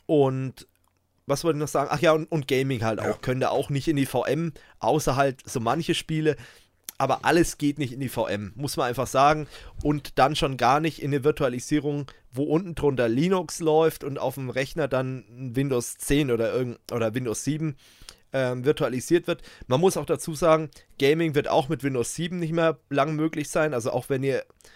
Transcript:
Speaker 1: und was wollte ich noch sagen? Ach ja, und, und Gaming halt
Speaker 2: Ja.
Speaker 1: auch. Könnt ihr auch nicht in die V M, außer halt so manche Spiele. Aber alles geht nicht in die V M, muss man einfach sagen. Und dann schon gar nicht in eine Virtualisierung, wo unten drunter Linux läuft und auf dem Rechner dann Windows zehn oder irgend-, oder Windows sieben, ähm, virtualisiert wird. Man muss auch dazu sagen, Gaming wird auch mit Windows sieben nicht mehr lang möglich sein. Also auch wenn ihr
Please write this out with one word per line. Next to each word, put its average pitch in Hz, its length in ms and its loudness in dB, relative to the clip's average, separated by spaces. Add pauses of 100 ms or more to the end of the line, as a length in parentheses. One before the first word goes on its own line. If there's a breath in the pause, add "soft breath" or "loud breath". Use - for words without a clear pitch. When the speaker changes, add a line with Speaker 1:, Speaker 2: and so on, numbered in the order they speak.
Speaker 1:
und 131 640 0 (580)
was 139 180 -2
wollte 160 140 2
ich 151 40 -4
noch 147 60 -2
sagen? - 240 0
Ach 147 80 0
ja, 160 120 6
und, 156 200 0
und 139 160 -2
Gaming 131 360 0
halt 110 180 -2
Speaker 2:
Ja. 107 80 -2
Speaker 1:
auch. 107 120 -6
Könnt 127 200 -2
ihr 120 80 0
auch 131 220 -2
nicht 139 160 -2
in 160 80 0
die 135 100 2
V 123 180 -2
M, 156 300 -2 (240 loud breath)
außer 135 380 0
halt 139 340 0
so 131 100 -6
manche 143 360 0
Spiele. 156 400 0 (640 loud breath)
Aber 131 260 0
alles 156 320 4
geht 143 220 -2
nicht 127 120 -4
in 123 80 -10
die 135 80 -4
V 117 200 -2
M, 101 280 -4
muss 139 220 -6
man 139 100 0
einfach 123 200 -2
sagen. 147 400 4 (340 loud breath)
Und 147 380 -2
dann 139 160 4
schon 135 220 0
gar 127 220 4
nicht 160 220 -4
in 143 100 -4
eine 139 120 0
Virtualisierung, 143 800 0 (260 loud breath)
wo 135 120 -4
unten 160 320 -2
drunter 127 340 2
Linux 170 520 0
läuft 156 420 2
und 135 160 -6
auf 127 160 -4
dem 131 160 -6
Rechner 135 360 -2
dann 131 380 -4 (300)
Windows 131 420 0
zehn 147 320 2
oder 113 240 2
irgend-, 123 240 -2 (140)
oder 113 240 -2
Windows 123 280 -4
sieben, 151 340 -4 (540 loud breath)
ähm, 127 320 -2
virtualisiert 147 640 0
wird. 170 160 -4 (240 loud breath)
Man 131 160 2
muss 185 160 4
auch 147 80 -4
dazu 165 300 -4
sagen, 160 340 4 (300 soft breath)
Gaming 156 340 4
wird 139 140 0
auch 135 200 2
mit 151 140 -4
Windows 131 320 -2
sieben 170 240 -6
nicht 165 160 -4
mehr 165 240 2 (120)
lang 143 260 2
möglich 156 340 -2
sein. 156 240 2
Also 120 160 -2
auch - 200 -2
wenn 135 120 0
ihr 135 240 0 (300 soft breath)